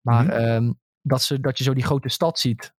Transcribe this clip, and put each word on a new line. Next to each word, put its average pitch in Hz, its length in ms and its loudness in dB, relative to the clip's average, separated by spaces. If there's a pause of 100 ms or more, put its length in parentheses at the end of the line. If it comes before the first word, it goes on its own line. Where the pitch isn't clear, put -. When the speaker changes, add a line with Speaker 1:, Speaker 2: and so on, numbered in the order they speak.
Speaker 1:
maar, 120 240 4
Speaker 2:
Mhm. 165 80 2
Speaker 1:
ehm, 117 400 0 (300)
dat 135 200 0
ze, 135 180 -2
dat 135 180 -2
je 127 60 -4
zo 135 100 2
die 131 100 0
grote 139 240 -2
stad 165 300 -2
ziet. - 400 -4